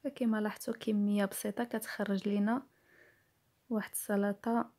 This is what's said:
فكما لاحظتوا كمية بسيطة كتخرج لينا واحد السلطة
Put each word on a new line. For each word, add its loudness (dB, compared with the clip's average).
فكما 0
لاحظتوا -4
كمية 2
بسيطة -4
كتخرج -2
لينا 2
واحد -2
السلطة 0